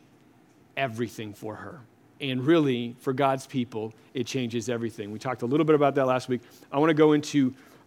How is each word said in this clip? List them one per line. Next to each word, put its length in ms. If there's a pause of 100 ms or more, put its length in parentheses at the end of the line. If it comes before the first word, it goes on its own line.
(760)
everything 580
for 220
her. 240 (400)
And 260
really, 540
for 140
God's 340
people, 460 (200)
it 140
changes 400
everything. 460
We 60
talked 240
a 20
little 200
bit 100
about 200
that 120
last 200
week. 140 (320)
I 40
want 120
to 40
go 200
into, 420 (320)